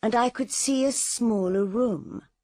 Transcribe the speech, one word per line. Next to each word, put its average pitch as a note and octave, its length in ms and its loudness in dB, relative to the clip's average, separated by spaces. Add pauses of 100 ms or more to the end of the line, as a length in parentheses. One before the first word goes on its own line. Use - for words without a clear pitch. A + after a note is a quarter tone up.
and A3 140 0
I A#3+ 140 4
could B3 220 -4
see C4 340 0
a C#4 60 4
smaller G3+ 720 0
room, G3+ 580 -2 (200)